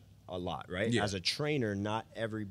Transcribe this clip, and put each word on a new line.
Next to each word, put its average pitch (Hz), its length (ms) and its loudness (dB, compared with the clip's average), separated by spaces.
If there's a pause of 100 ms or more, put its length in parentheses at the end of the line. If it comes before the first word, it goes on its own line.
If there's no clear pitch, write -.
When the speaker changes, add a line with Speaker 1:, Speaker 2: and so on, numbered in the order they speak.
(300)
Speaker 1:
a 92 80 -4
lot, 87 320 -4
right? 101 220 2
Speaker 2:
Yeah. 107 120 4
Speaker 1:
As 98 100 0
a 95 80 -2
trainer, 143 520 2
not 107 320 0 (100)
every 107 360 -2